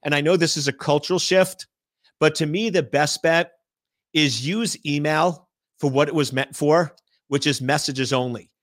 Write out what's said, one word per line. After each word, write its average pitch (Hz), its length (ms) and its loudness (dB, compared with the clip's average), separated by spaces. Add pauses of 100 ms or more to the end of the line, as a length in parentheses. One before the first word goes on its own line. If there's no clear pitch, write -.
and 147 100 -2
I 147 60 2
know 160 160 2
this 165 200 2
is 139 120 -4
a 131 40 -2
cultural 151 460 0
shift, 185 480 0 (540)
but 156 160 2
to 160 100 -2
me, 202 240 -2
the 175 140 2
best 143 360 0
bet 170 340 0 (580)
is 135 340 0
use 208 300 -4 (100)
email 156 640 -2 (300)
for 143 120 -2
what 143 180 2
it 165 60 -6
was 143 180 0
meant 131 220 -4
for, 151 400 2 (340)
which 139 200 -2
is 143 120 -2
messages 131 520 -2
only. 127 360 -4 (140)